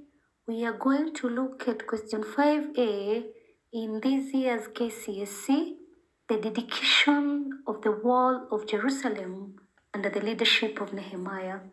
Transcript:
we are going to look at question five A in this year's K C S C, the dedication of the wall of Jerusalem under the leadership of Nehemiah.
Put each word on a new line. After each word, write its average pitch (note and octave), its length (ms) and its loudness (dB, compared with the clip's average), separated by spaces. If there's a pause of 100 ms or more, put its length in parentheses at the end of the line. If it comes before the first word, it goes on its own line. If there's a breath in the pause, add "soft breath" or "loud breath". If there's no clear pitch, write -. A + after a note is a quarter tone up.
(480 soft breath)
we A3+ 160 -2
are A#3 80 0
going C#4+ 440 2
to B3 120 -4
look B3+ 400 -4
at A3+ 180 -2
question G#3+ 380 -4
five D4 440 2 (100)
A G#3+ 480 0 (480 loud breath)
in A3 280 -4
this C4+ 320 0
year's B3+ 400 0
K A#3 160 -2
C G3+ 320 -8
S G3+ 100 -6
C, - 440 2 (540)
the A3 80 4
dedication C#4+ 1300 2
of G#3+ 140 -4
the G#3+ 100 4
wall B3 600 4
of G#3+ 160 -2
Jerusalem G3+ 840 -2 (380)
under G3+ 160 -2
the G3 120 -2
leadership A3 580 2
of G3+ 140 -6
Nehemiah. F#3+ 680 -8 (140)